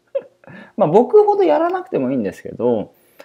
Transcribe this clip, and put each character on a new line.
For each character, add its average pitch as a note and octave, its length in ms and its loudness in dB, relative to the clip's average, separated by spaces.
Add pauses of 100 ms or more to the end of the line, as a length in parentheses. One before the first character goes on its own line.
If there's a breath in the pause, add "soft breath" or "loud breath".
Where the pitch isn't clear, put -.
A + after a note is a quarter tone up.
(200)
<laughs> - 560 -18
ま G3 120 0
あ、 - 20 -2
僕 A#3+ 360 4
ほ G#4 120 0
ど G4 60 2
や D4+ 160 2
ら E4+ 100 0
な F#4 140 -6
く - 60 -20
て - 100 -4
も C3 120 -4
い C#3 40 -4
い - 20 -4
ん A2+ 60 -4
で F#2+ 100 -6
す - 100 -20
け - 100 -14
ど、 A2+ 400 -4 (320 soft breath)